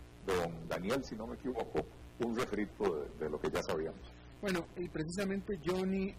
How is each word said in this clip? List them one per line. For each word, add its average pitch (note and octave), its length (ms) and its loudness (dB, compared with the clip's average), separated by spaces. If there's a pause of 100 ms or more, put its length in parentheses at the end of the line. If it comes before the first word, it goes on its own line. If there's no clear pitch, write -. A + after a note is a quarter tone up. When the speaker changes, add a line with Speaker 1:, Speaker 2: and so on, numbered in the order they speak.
(260)
Speaker 1:
don E2+ 420 0
Daniel, F#2+ 340 0
si A2+ 140 -6
no A2+ 100 -4
me A#2+ 100 -6
equivoco, - 440 0 (440)
un A#2 120 2
refrito G#2 600 4
de, D2 280 -2
de D2+ 60 2
lo D2+ 100 0
que D#2 100 4
ya E2+ 120 2
sabíamos. D#2+ 500 -2 (280)
Speaker 2:
Bueno, F3+ 260 2 (100)
y F3 120 -2
precisamente F#3+ 760 0
Johnny F#3+ 540 2